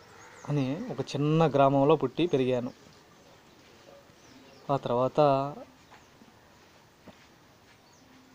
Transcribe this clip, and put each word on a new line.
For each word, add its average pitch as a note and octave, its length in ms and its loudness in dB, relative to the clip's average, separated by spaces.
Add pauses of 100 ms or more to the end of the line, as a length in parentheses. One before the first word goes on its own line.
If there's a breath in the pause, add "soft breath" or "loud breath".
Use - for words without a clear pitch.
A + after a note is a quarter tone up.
(500)
అనే D3 400 -4
ఒక C#3 120 -8
చిన్న D#3 460 0
గ్రామంలో C#3 480 4
పుట్టి D3 320 -2
పెరిగాను. B2+ 440 -2 (2000)
ఆ C#3 60 0
తర్వాత B2+ 420 -2 (3250)